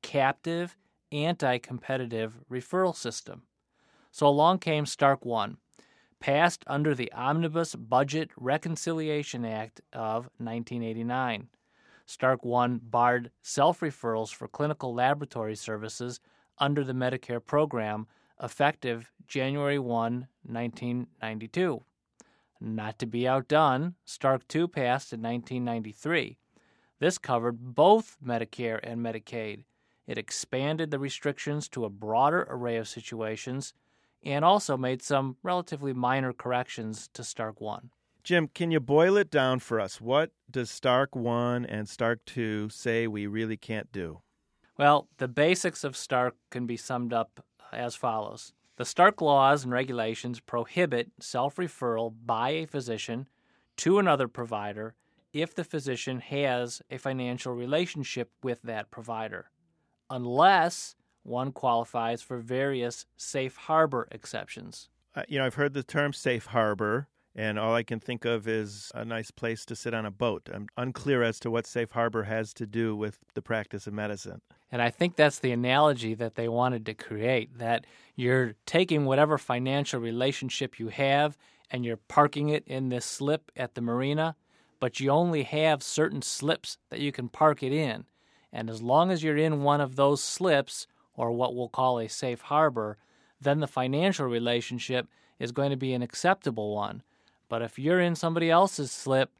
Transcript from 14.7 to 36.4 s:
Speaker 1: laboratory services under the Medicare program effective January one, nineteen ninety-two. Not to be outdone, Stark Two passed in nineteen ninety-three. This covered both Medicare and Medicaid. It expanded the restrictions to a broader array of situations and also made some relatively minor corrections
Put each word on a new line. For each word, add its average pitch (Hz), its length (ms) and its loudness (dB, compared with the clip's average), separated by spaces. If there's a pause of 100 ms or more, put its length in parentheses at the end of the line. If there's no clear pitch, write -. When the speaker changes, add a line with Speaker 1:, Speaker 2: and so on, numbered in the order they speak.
Speaker 1:
laboratory 120 640 0
services 110 640 -8 (380)
under 143 260 2
the 131 80 -4
Medicare 127 500 -2
program 113 640 0 (360)
effective 123 680 -2 (160)
January 143 520 -2
one, 120 500 -2 (180)
nineteen 120 600 -6 (160)
ninety-two. 113 600 -4 (800)
Not 110 380 -6
to 123 80 -4
be 120 200 -2
outdone, 143 680 4 (100)
Stark - 420 0
Two 165 220 0
passed 127 460 -2
in 113 80 -8
nineteen 120 420 -4
ninety-three. 117 720 -4 (640)
This 175 180 2
covered 120 580 -2
both 208 480 6
Medicare 117 600 -4
and 117 180 -6
Medicaid. 113 640 -8 (420)
It 123 120 -6
expanded 147 720 -4
the 143 80 -2
restrictions 143 720 -4
to 117 160 -4
a - 20 -6
broader 113 640 2
array 120 260 -4
of 113 120 -4
situations 113 840 -8 (500)
and 147 220 0
also 180 320 4
made 127 240 -2
some 135 420 0
relatively 170 520 -4
minor 127 400 0
corrections 123 800 -6